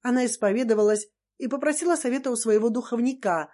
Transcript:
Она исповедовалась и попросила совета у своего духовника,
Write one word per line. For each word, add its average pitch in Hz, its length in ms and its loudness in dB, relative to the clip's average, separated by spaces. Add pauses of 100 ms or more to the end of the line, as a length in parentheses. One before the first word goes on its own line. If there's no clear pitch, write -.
Она 247 240 0
исповедовалась 214 800 2 (300)
и 262 100 -6
попросила 302 480 0
совета 262 340 -2
у 240 60 -2
своего 220 320 2
духовника, 233 840 -2